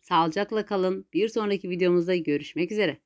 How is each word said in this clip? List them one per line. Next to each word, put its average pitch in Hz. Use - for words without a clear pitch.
sağlıcakla 196
kalın. 190
Bir 208
sonraki 202
videomuzda 175
görüşmek 151
üzere. 196